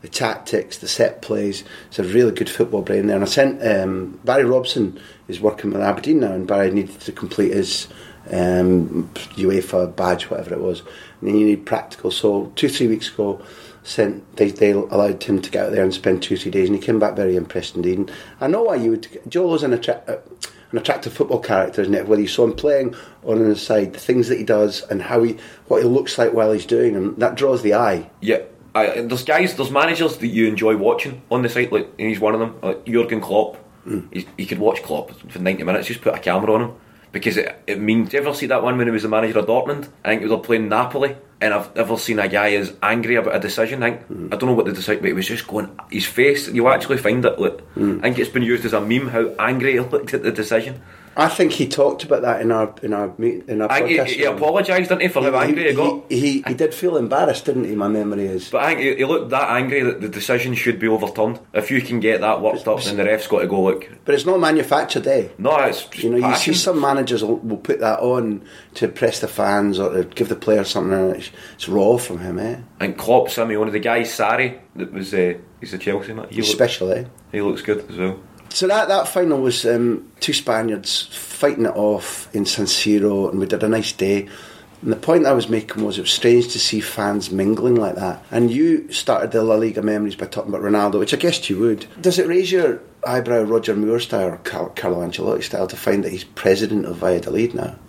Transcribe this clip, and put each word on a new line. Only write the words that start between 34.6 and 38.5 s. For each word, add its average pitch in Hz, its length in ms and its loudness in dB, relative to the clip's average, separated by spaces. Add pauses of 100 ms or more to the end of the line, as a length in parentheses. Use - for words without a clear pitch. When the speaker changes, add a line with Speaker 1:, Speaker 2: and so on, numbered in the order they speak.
Speaker 2:
Klopp - 280 -6 (200)
for - 80 -12
ninety 92 240 0
minutes, 90 260 -2
just 120 140 -8
put - 120 0
a - 40 -8
camera 101 340 0
on 110 80 4
him, 120 120 -4 (400)
because 101 260 0
it, - 180 -2 (100)
it 101 140 -4
means. 107 320 2
Ever 143 220 0
see 143 100 -6
that 120 180 0